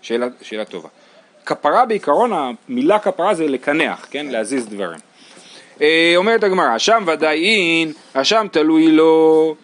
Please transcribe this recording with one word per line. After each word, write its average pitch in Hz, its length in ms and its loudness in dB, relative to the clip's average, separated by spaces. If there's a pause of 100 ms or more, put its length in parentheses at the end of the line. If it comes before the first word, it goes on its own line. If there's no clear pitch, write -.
שאלה, 120 240 -4 (160)
שאלה 107 220 -10
טובה. 82 240 -16 (580)
כפרה 165 400 0
בעיקרון, 214 460 0
המילה 135 680 -2
כפרה 196 360 -2
זה 165 120 -4
לקנח, 143 640 -4
כן? 147 160 -10
להזיז 117 420 -6
דברים. 95 300 -10 (800)
אה, 165 360 2
אומרת 214 280 0
הגמרא, 175 320 0
"אשם 220 300 0
ודאי 156 380 0
אין, 165 480 0 (220)
אשם 202 380 0
תלוי 160 400 2
לו" 160 720 4